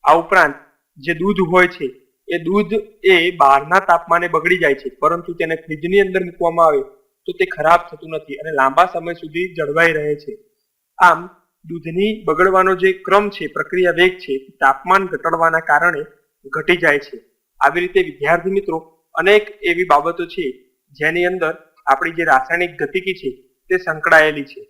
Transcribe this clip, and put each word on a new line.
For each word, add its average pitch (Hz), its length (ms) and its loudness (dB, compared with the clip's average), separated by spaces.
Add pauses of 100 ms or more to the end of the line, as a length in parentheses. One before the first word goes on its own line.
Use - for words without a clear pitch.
આ 147 100 6
ઉપરાંત 165 400 2 (420)
જે 147 180 -6
દૂધ 180 220 -2 (160)
હોય 180 140 4
છે, 151 320 -8 (300)
એ 170 100 -4
દૂધ 185 340 -2 (320)
એ 180 320 4
બહારના 143 420 4
તાપમાને 170 500 0
બગડી 170 300 0
જાય 147 160 2
છે, 135 140 -8
પરંતુ 170 440 -4
તેને 160 240 -4
ફ્રીજની 160 440 0
અંદર 185 240 0
મૂકવામાં 170 420 0
આવે 143 160 2 (440)
તો 185 60 -10
તે 185 140 -2
ખરાબ 165 340 2
થતું 165 300 -18
નથી 151 240 -12
અને 151 180 -12
લાંબા 139 340 2
સમય 170 280 -8
સુધી 170 400 -8
જળવાઈ 160 380 0
રહે 151 220 -4
છે. - 240 -14 (600)
આમ 160 280 4 (380)
દૂધની 170 600 -4
બગડવાનો 185 520 2
જે 190 160 0
ક્રમ 202 360 0
છે, 180 180 -10
પ્રક્રિયા 180 460 -2
વેગ 180 260 2
છે, 135 200 -6
તાપમાન 139 680 0
ઘટાડવાના 165 540 0
કારણે 160 440 0 (420)
ઘટી 156 300 -2
જાય 151 220 0
છે. 135 180 -10 (440)
આવી 151 200 2
રીતે 180 220 0
વિદ્યાર્થી 160 480 -2
મિત્રો, 196 280 -4 (360)
અનેક 208 340 2 (140)
એવી 175 220 -2
બાબતો 160 420 0
છે - 480 -10 (160)
જેની 160 340 -2
અંદર 170 500 -4 (120)
આપણી 165 240 0
જે 165 140 -4
રાસાયણિક 160 580 0
ગતિકી 185 320 -6
છે 139 280 -10 (260)
તે 185 100 0
સંકળાયેલી 156 680 2
છે. - 260 -18